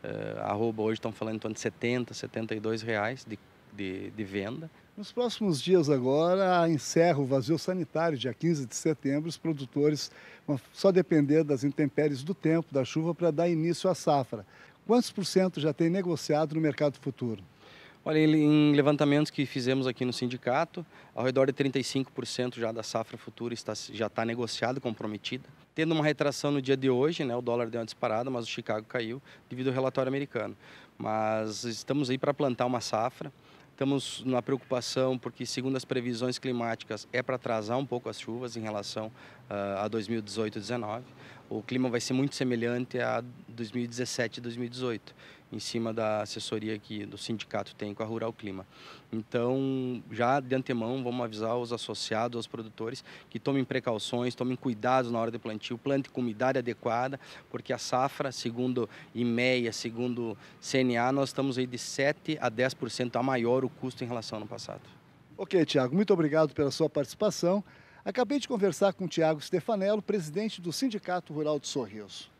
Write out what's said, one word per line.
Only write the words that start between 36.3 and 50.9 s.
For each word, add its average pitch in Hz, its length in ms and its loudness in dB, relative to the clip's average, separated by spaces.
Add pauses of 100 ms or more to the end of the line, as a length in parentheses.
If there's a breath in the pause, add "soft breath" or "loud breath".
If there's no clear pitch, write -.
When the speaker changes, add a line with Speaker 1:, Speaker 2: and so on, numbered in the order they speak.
Speaker 1:
climáticas, 117 760 -4
é 120 100 0
pra 131 140 -2
atrasar 117 420 -2
um 139 80 -2
pouco 120 220 -4
as 107 100 -8
chuvas 117 380 -8
em 113 40 -6
relação, 107 520 -6 (360 loud breath)
ah, 101 360 -2
a 107 40 -2
dois 107 200 -2
mil 117 100 -2
e 107 40 -4
dezoito 107 360 -4
e - 20 -6
dezenove. 113 440 -6 (440 loud breath)
O 110 140 -6
clima 127 260 0
vai 120 120 0
ser - 120 -4
muito 135 220 0
semelhante 123 640 -2
a 120 240 0 (240)
dois 113 240 -10
mil 123 140 -4
e - 20 -4
dezessete 117 540 -4
e - 20 -14
dois 117 140 -8
mil 120 100 -4
e - 20 -8
dezoito. 120 460 -6 (360 loud breath)
Em 113 80 -8
cima 113 340 -4
da 107 300 0
assessoria 107 560 -4
que 104 280 -10
do - 100 -14
sindicato - 580 -6
tem 104 200 -8
com 113 80 -8
a 107 40 -2
Rural 113 260 -4
Clima. 98 340 -10 (440 loud breath)
Então, 127 1000 -2
já 120 300 2
de 127 140 -2
antemão, 127 480 -2